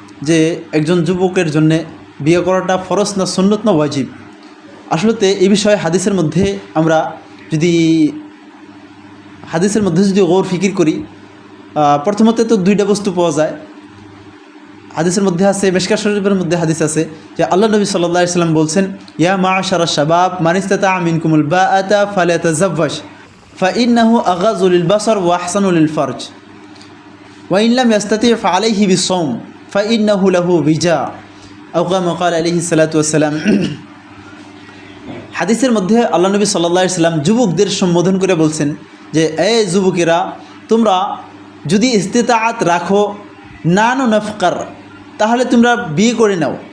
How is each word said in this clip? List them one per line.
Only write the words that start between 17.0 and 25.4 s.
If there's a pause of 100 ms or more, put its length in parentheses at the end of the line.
যে
আল্লাহ
নবী
সাল্লাল্লাহু
আলাইহি
সাল্লাম
বলছেন, (340)
"ইয়া
মা'শারা
শাবাব,
মান
ইসতাতা'a
মিনকুমুল
বা'আতা (100)
ফালিয়াতাজাওয়াজ, (580)
ফা
ইন্নাহু
আগাযু
লিল
বাসার
ওয়া
আহসানু